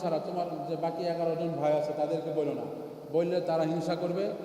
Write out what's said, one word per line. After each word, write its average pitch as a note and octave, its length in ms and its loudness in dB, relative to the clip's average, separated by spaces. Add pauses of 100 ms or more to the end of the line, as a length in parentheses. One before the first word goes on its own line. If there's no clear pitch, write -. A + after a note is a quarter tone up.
ছাড়া D#3+ 160 2
তোমার F3 280 -2 (220)
যে E3 80 -2
বাকি E3 260 -2
এগারো E3 340 2
জন E3+ 120 0
ভাই D3+ 240 2
আছে D3+ 200 2
তাদেরকে D#3 440 0
বলো C#3+ 180 2
না, - 80 -4 (500)
বললে F3 280 4
তারা E3 220 2
হিংসা E3 320 2
করবে, F3+ 380 0 (120)